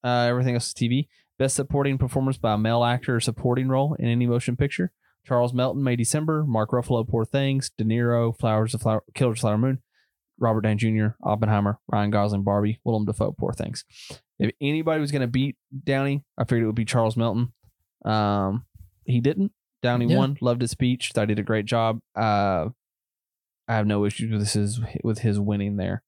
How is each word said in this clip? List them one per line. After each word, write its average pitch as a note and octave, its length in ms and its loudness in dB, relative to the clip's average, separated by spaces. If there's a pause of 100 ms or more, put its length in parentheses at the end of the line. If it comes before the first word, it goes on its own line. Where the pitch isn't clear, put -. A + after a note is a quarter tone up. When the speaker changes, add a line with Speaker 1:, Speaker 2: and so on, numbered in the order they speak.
Speaker 1:
Uh, A#2+ 240 2
everything B2 260 0
else A#2 140 -2
is - 60 -10
T A#2+ 120 0
V. B2+ 220 0 (280)
Best C3+ 200 0
supporting C#3 420 0
performance C3 400 0
by A2 160 0
a G#2 40 0
male A#2 260 2
actor A#2+ 320 0
or A2+ 40 2
supporting B2+ 480 0
role C#3 260 2
in - 120 -4
any A#2+ 220 2
motion A#2+ 280 0
picture. D#3+ 360 -2 (340)
Charles B2 260 2
Melton, B2+ 300 0
May B2 140 2
December. D3+ 500 0
Mark A2 240 0
Ruffalo, A#2+ 380 0
Poor A2+ 160 0
Things. C3+ 520 -2
De A2 60 -4
Niro, A#2 560 2
Flowers A2 360 0
of A2 80 -8
Flower, A2 200 0 (120)
Killers A#2 240 0
of - 20 -8
Flower G#2+ 180 2
Moon. C3 220 0 (560)
Robert A2 260 0
Downey G#2+ 120 2
Junior, A2 480 0
Oppenheimer, G#2+ 640 0
Ryan G#2 240 0
Gosling, G#2 320 0
Barbie, G2+ 400 0
Willem A2 220 -2
Dafoe, - 340 -2
Poor - 140 -2
Things. - 320 -8 (560)
If A2+ 100 2 (100)
anybody D#3 400 0
was C#3+ 120 -2
gonna C3 160 0
beat C3 280 0 (280)
Downey, C#3 400 -2 (120)
I - 60 -2
figured A#2 220 2
it - 20 2
would A2 80 -2
be A2+ 100 0
Charles A2+ 320 2
Melton. A#2 360 0 (520)
Um, G#2 600 0 (400)
he A#2+ 160 0
didn't. D#3+ 320 0 (280)
Downey A#2+ 260 0
Speaker 2:
Yeah. B2 120 4
Speaker 1:
won. C3+ 220 2
Loved B2 220 0
his A#2 100 -2
speech. B2 420 -2
Thought G#2+ 140 2
he G#2 80 2
did G#2 60 -2
a - 20 -2
great G#2+ 220 -2
job. A2+ 340 0 (160)
Uh, G2+ 540 2 (1000)
I A#2 80 0
have G#2+ 100 2
no G#2 180 2
issues A2 280 -2
with G#2 200 0
his, G#2 280 0 (240)
with G#2+ 160 -2
his G#2 180 2
winning G2+ 380 -2
there. F#2 320 -4